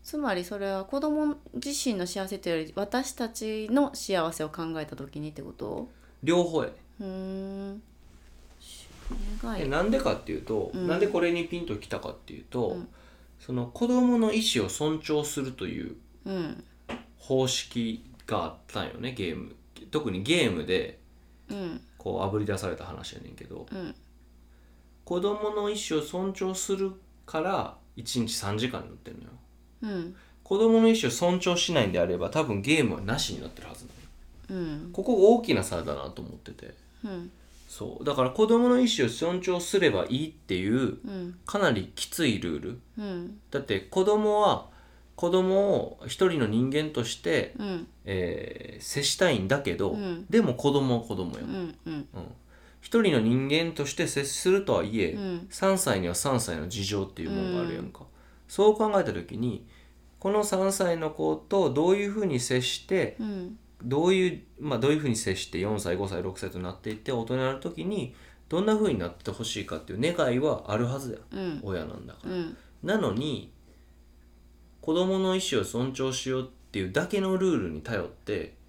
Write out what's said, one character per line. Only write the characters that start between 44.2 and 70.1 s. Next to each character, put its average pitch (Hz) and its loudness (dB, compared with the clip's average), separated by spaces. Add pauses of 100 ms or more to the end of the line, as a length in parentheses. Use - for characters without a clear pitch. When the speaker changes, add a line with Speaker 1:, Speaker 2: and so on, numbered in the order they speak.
Speaker 2:
は、 180 2 (420)
子 175 0
供 185 4
を - -4
一 185 2
人 165 2
の 117 4
人 120 2
間 151 0
と 139 -2
し - -6
て、 156 0
Speaker 1:
う 208 -6
ん。 185 -6 (180)
Speaker 2:
え 87 -4
ー、 - -14
接 - -4
し - 0
た 180 6
い 123 4
ん 95 0
だ 143 2
け 90 0
ど、 - 2
Speaker 1:
う - 0
ん。 185 -6
Speaker 2:
で 226 6
も 139 2
子 143 2
供 131 4
は - -10
子 104 -4
供 92 -4
や - -8
ん。 - -8
Speaker 1:
う - -8
ん、 175 -6
う 165 -8
ん。 165 -6 (200)
Speaker 2:
う 92 -10
ん。 87 -10 (560)
一 - 2
人 196 4
の 127 4
人 123 2
間 160 2
と 147 -2
し - -6
て 165 0
接 139 -2
す - 0
る 196 4
と 139 2
は 90 4
い 107 -2
え、 85 2
Speaker 1:
う 208 -6
ん。 185 -6
Speaker 2:
三 190 2
歳 110 2
に 90 -2
は 87 -2
三 131 2
歳 92 -4
の 78 -6
事 98 -4
情 98 0
っ - -6
て - -12
い 82 -4
う - -4
も 196 -2
ん 180 -2
が 175 0
あ 175 -2
る 170 -4
や 170 -8
ん 185 -10
か。 - -18
Speaker 1:
う - -18
ん。 - -16 (420)
Speaker 2:
そ 208 6
う 214 6
考 214 2
え 180 4
た 113 0
時 92 -6
に、 113 -4 (540)
こ 190 -2
の 214 4
三 190 2
歳 175 2
の 156 -2
子 156 0
と 170 2
ど 151 4
う 190 8
い 202 0
う 202 -2
ふ 214 -2
う 208 0
に 143 2
接 127 2
し - -4
て、 165 0
Speaker 1:
う 226 -4
ん。 196 -6 (240)
Speaker 2:
ど 143 2
う 190 6
い 185 4
う、 151 -14 (180)
ま 147 -2
あ、 - 0
ど 135 4
う - 6
い 156 6
う 156 0
ふ 151 -4
う 135 4
に 113 4
接 95 0
し - -6
て、 - -4
四 104 0
歳、 90 0
五 98 -2
歳、 90 -4
六 92 -6
歳 98 -6
と 90 -8
な 90 -4
っ - -12
て - -8
い 110 -6
っ - -6
て、 - -6
大 117 -2
人 127 -2
の 131 0
時 160 -8
に、 180 -4 (340)
ど 165 2
ん 208 2
な 220 6
ふ 214 2
う 202 4
に 113 0
な 87 -2
っ - -10
て - -8
ほ 117 -8
し 110 -6
い 95 -6
か - -6
っ - -6
て - -10
い - -6
う 98 -4 (160)